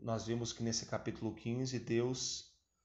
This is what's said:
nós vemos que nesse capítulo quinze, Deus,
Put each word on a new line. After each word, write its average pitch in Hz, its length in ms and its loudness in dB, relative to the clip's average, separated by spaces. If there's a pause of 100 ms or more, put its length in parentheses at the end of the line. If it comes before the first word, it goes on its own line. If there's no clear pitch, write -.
nós 110 240 0
vemos 117 260 0
que - 80 -6
nesse 113 240 0
capítulo 107 480 -2
quinze, 123 460 -2
Deus, 120 720 0 (320)